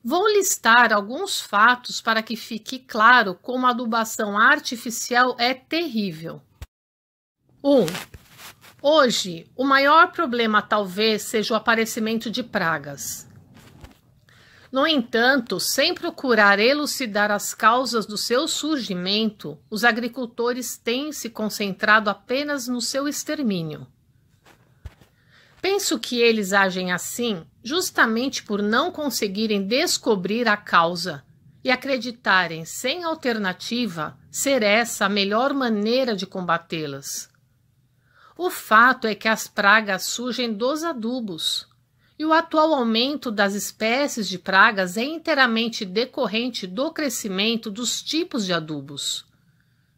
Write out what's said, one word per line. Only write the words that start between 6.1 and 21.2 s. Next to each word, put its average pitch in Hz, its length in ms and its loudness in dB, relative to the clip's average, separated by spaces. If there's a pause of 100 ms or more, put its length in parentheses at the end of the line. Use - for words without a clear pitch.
Um. 277 220 6 (920)
Hoje, 254 760 2
o 247 80 -2
maior 285 480 6
problema 233 500 0
talvez 208 640 0
seja 220 320 -2
o - 20 0
aparecimento 226 720 -2
de 233 140 -6
pragas. 160 840 -6 (1500)
No 269 140 2
entanto, 247 720 0
sem 311 340 0
procurar 226 640 2
elucidar 220 720 0
as 208 240 -2
causas 226 540 2
do 208 100 -10
seu 254 300 0
surgimento, 208 1080 -4 (140)
os 214 140 -4
agricultores 240 920 -2
têm 269 360 -6
se - 180 -10